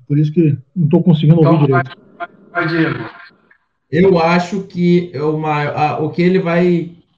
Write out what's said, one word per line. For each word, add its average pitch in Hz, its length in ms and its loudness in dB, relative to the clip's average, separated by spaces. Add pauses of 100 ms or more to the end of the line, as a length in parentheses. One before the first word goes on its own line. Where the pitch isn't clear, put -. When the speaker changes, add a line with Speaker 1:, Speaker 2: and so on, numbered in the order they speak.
Speaker 1:
Por 143 100 0
isso 151 140 0
que 151 260 0 (160)
não 160 140 -2
tô 170 140 2
conseguindo 160 340 4
ouvir 156 120 4
Speaker 2:
Então, 156 180 4
Speaker 1:
direito. 135 320 -2 (200)
Speaker 2:
vai, - 100 -10 (220)
vai, 170 160 -6
Diego. 156 380 -2 (840)
Speaker 3:
Eu 175 280 2
acho 175 440 0
que 175 520 0
o 156 240 -4
maior, 147 380 -4
a, 151 220 -2
o 151 120 -4
que 175 120 -4
ele 185 180 2
vai, 170 560 -2 (220)